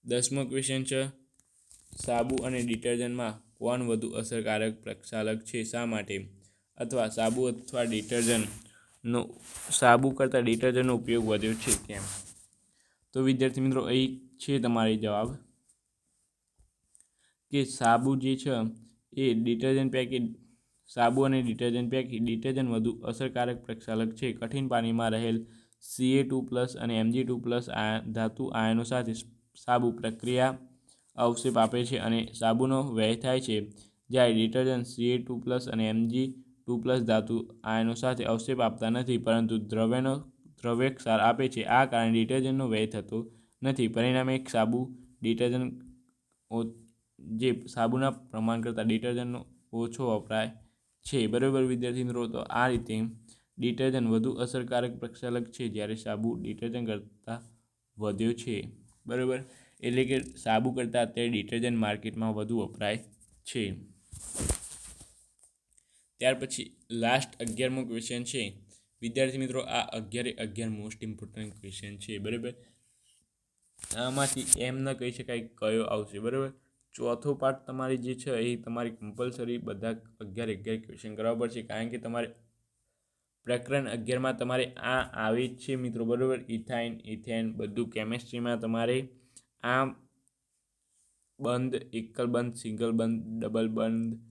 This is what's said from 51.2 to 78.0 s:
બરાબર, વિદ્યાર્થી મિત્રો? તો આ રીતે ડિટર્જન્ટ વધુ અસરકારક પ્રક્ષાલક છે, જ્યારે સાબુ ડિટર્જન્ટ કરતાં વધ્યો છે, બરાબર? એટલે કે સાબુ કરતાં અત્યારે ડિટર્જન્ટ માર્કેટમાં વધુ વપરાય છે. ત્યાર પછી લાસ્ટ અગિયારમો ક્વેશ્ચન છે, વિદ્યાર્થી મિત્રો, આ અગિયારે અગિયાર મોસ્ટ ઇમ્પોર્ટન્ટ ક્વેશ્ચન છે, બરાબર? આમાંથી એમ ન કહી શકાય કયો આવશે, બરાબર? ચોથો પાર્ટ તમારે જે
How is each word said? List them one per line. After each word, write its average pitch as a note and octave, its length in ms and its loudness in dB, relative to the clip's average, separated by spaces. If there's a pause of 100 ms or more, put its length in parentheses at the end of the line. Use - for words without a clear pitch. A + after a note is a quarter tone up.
બરાબર, C3 360 4
વિદ્યાર્થી B2 400 0
મિત્રો? A#2+ 240 -2
તો A#2 120 -6 (120)
આ B2 160 4
રીતે A#2+ 280 0 (600)
ડિટર્જન્ટ B2 520 2
વધુ A2+ 280 4
અસરકારક B2 640 -2
પ્રક્ષાલક A#2+ 520 -4
છે, - 180 -8
જ્યારે G#2+ 260 -4
સાબુ A2 400 -2
ડિટર્જન્ટ A#2 520 -6
કરતાં A2 520 -8 (580)
વધ્યો G#2+ 360 0
છે, A#2 220 -4 (500)
બરાબર? B2+ 340 0 (440)
એટલે B2 220 2
કે C3 120 0 (200)
સાબુ A2+ 340 4
કરતાં A#2+ 340 0
અત્યારે A#2 240 -2
ડિટર્જન્ટ A#2 480 0
માર્કેટમાં A2 580 0
વધુ G#2+ 260 -2
વપરાય G#2+ 360 -2 (480)
છે. - 160 -4 (2500)
ત્યાર B2+ 140 6
પછી - 320 -6 (240)
લાસ્ટ A#2 400 2 (100)
અગિયારમો B2+ 440 -2
ક્વેશ્ચન A#2 380 -6
છે, B2+ 180 -4 (600)
વિદ્યાર્થી C3 360 0
મિત્રો, C3 240 -2
આ A#2+ 280 -2
અગિયારે A2+ 440 -4
અગિયાર A2 380 -6
મોસ્ટ G#2+ 320 -10
ઇમ્પોર્ટન્ટ G#2+ 520 -12
ક્વેશ્ચન G2 420 -14
છે, G#2+ 220 -10
બરાબર? A#2 340 -6 (1400)
આમાંથી C3 480 -2 (120)
એમ B2+ 200 -2
ન C3+ 160 -2
કહી B2 180 -4
શકાય A#2+ 440 -8
કયો A2 280 0
આવશે, G#2 360 -4
બરાબર? C3 320 -4 (440)
ચોથો A#2+ 380 -2
પાર્ટ C3+ 320 0
તમારે C3 320 -2
જે B2 180 -4